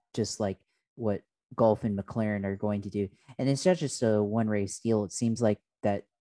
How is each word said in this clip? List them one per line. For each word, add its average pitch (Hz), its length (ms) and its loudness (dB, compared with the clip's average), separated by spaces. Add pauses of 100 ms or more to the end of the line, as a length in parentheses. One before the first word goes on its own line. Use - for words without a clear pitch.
(140)
just - 260 -2
like 98 200 -2 (360)
what 104 280 -4 (320)
Gulf 110 280 4
and 104 140 -2
McLaren 104 480 -4
are 98 100 -2
going 104 280 -4
to 104 60 -8
do. 98 200 -4 (280)
And 135 120 -2
it's 139 160 0
not 185 120 4
just 147 260 -4
a 107 180 4
one 107 260 0
race 101 320 -2
deal. 113 240 2
It 98 80 -8
seems 113 300 -2
like 107 180 2 (240)
that 101 220 -2 (160)